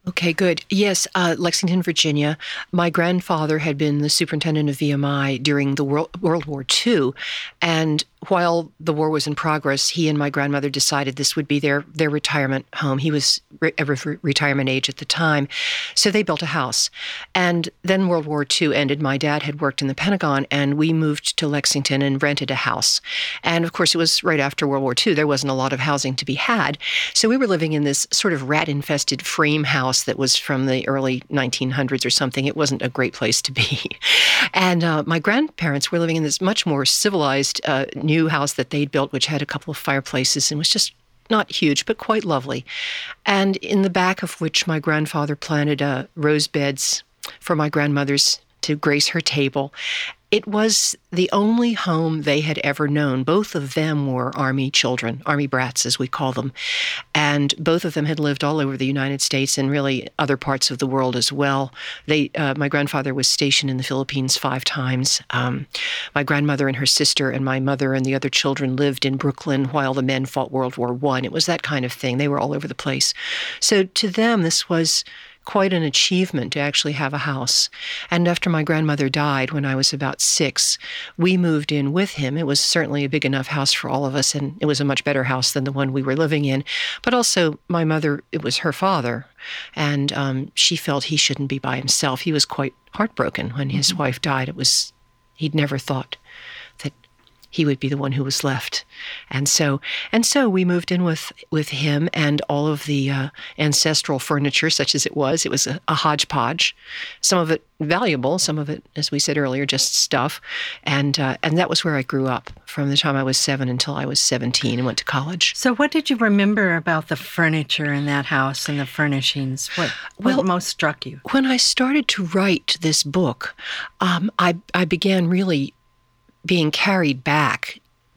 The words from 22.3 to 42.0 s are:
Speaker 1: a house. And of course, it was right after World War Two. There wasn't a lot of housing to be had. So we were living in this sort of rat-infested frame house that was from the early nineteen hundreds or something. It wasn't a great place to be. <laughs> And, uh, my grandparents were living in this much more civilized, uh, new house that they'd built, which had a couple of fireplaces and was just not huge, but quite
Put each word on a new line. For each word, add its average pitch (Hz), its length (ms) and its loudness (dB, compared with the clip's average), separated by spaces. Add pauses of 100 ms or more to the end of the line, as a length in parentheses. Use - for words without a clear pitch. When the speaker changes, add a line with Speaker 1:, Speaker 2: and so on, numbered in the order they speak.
Speaker 1:
a 131 40 0
house. - 440 0 (420)
And 170 220 2
of 165 80 -2
course, - 240 2
it 170 40 0
was 165 220 2
right 160 200 2
after 139 260 0
World 139 160 0
War 127 120 0
Two. 180 200 2
There 151 120 4
wasn't 139 240 2
a 135 40 2
lot 131 160 0
of 131 80 -2
housing 135 360 0
to 139 100 -6
be 127 100 -2
had. 196 420 0 (360)
So 220 160 4
we 247 80 4
were 262 100 2
living 160 240 2
in 147 140 2
this 139 260 2
sort 190 220 2
of 135 160 -4
rat-infested 143 760 0
frame 151 380 2
house 131 300 0 (120)
that - 120 -2
was 135 180 2
from 135 300 0
the 131 220 0
early 131 420 0
nineteen 131 420 0
hundreds 131 340 0
or 120 40 0
something. 135 360 0
It 143 120 0
wasn't 139 240 0
a 127 80 -2
great 123 240 -2
place 117 280 0
to - 100 -6
be. 127 300 -2 (140)
<laughs> - 40 -20 (560)
And, 180 280 4
uh, 156 240 2
my 165 120 2
grandparents 175 720 0
were 175 80 0
living 165 160 0
in 160 80 2
this 147 180 -2
much 190 240 0
more 139 200 2
civilized, 143 800 0
uh, 135 200 0 (100)
new 156 320 2
house 143 260 0
that 127 160 -2
they'd 147 220 -2
built, 143 200 0
which 135 140 -2
had 151 160 -2
a 143 60 -6
couple - 240 -6
of 143 60 -6
fireplaces 139 760 0
and 147 80 -2
was 160 100 0
just - 240 0 (360)
not 220 220 0
huge, 147 340 2
but 226 120 -2
quite 220 280 -2